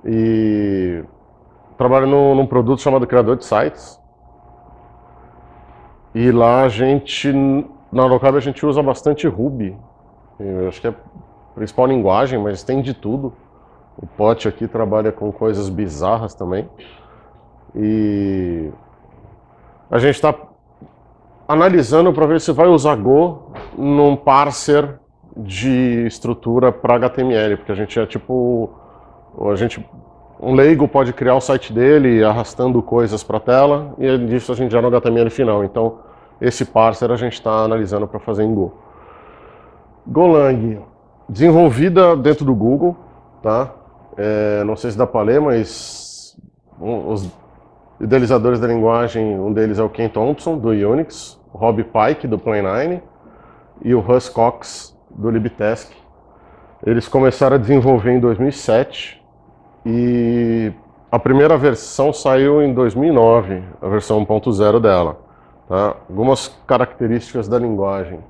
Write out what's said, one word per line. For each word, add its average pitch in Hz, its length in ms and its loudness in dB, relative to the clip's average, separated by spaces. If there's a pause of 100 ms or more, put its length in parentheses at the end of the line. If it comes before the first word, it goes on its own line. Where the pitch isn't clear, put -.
E 104 960 -2 (760)
trabalho 131 280 2
num, 139 280 4
num 135 120 2
produto 123 340 0
chamado 131 260 2
Criador 123 300 2
de - 80 -14
Sites. - 540 -4 (2250)
E 120 160 2
lá 120 320 4
a 131 60 4
gente, 139 640 -2 (580)
na 127 140 2
Local 127 240 2
Web 139 100 2
a - 20 2
gente 135 260 -6
usa 147 160 0
bastante 147 440 -2
Ruby. 110 520 -6 (600)
Eu 92 300 -6
acho - 120 -12
que - 60 -8
é 113 40 -2
a - 40 -14 (600)
principal 117 320 -2
linguagem, 123 520 0
mas 101 240 -6
tem 131 200 -4
de 127 100 -6
tudo. 127 400 -8 (640)
O 92 100 -18
Pote 113 400 0
aqui 110 220 -6
trabalha 107 420 -2
com 101 220 -8
coisas 101 380 -4
bizarras 95 640 -4
também. 92 340 -6 (1040)
E 98 960 -4 (1200)
a 120 80 0
gente 131 220 2
tá 151 140 2 (1120)
analisando 165 680 2
pra 156 140 2
ver 160 140 0
se 160 120 -4
vai 156 140 4
usar 151 300 4
Go 143 560 0 (260)
num 143 380 4
parser 143 840 0 (380)
de 117 680 -2
estrutura 120 680 0
pra 120 240 0
H 123 140 0
T 135 100 -6
M 127 140 0
L, 107 240 0
porque - 120 -14
a 101 60 -4
gente 107 240 -6
é 110 40 -2
tipo, 120 680 -4 (800)
a 101 60 0
gente, 110 340 -4 (520)
um 131 140 0
leigo 143 340 4
pode 127 240 0
criar 127 240 0
o 131 40 0
site 131 320 -4
dele 123 520 4
arrastando 117 580 -2
coisas 110 400 -2
pra 107 160 -6
tela, 139 600 0
e 131 280 0
disso 120 240 -4
a 120 60 -4
gente 123 160 -4
gera 117 120 2
um 123 40 2
H 120 140 2
T 120 60 -2
M 117 120 2
L 113 100 2
final. 107 320 0
Então, 113 380 -4 (400)
esse 123 240 -2
parser 113 480 0
a 120 40 0
gente 113 240 -6
tá 110 220 0
analisando 107 460 -2
pra 107 100 -12
fazer 107 240 -4
em 110 100 0
Go. 95 220 -4 (1300)
Golang, 131 800 2 (460)
desenvolvida 165 880 4
dentro 147 280 0
do 131 100 2
Google, 143 420 0 (440)
tá? 117 320 -2 (440)
É, 104 480 -2
não 107 100 -4
sei 120 160 -8
se 104 80 -8
dá 120 80 2
pra 110 160 -2
ler, 123 180 2
mas - 960 -6 (440)
um, 101 320 -6
os 95 200 -8 (680)
idealizadores 120 580 2
da 117 80 -2
linguagem, 113 720 0
um 104 140 -4
deles 107 260 0
é 110 40 0
o 107 60 0
Ken 113 200 -6
Thompson, 143 500 -4
do 113 120 -2
Unix, 110 720 -2 (120)
o 98 60 -20
Rob 110 260 0
Pike, 135 420 -2
do 110 120 -2
Plain 107 240 -2
nine, 139 400 -4 (800)
e 120 120 0
o 117 60 2
Russ 123 280 0
Cox, - 720 -4 (120)
do 110 200 -6
Libtask. 110 600 -4 (920)
Eles 117 240 -2
começaram 131 480 2
a - 20 4
desenvolver 123 540 2
em 123 80 2
dois 117 180 0
mil 131 100 0
e 139 40 -4
sete - 680 -4 (640)
e 117 880 -2 (400)
a 120 60 0
primeira 143 400 4
versão 135 520 0
saiu 143 520 2
em 139 100 0
dois 120 220 0
mil 147 160 0
e - 20 2
nove, 113 500 4 (200)
a 95 60 -8
versão 107 300 -2
um 107 60 0
ponto 107 260 -2
zero 107 300 4
dela, 90 380 2 (500)
tá? 98 280 -2 (120)
Algumas 113 400 0 (180)
características 120 800 -2
da 120 100 0
linguagem. 98 720 -4